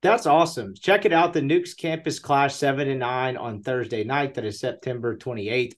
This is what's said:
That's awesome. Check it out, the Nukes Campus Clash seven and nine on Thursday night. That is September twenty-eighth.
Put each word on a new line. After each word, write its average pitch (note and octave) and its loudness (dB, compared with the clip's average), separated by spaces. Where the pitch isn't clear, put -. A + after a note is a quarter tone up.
That's A3 2
awesome. D3+ 2
Check G#3 2
it G#3+ 4
out, E3+ 4
the E3 2
Nukes E3+ 0
Campus D#3+ -4
Clash C#3 2
seven C#3 0
and C3 -2
nine B2+ -2
on A2 -8
Thursday A#2 -2
night. C3+ 0
That A2 -6
is G2+ -6
September A#2+ -4
twenty-eighth. A#2+ -4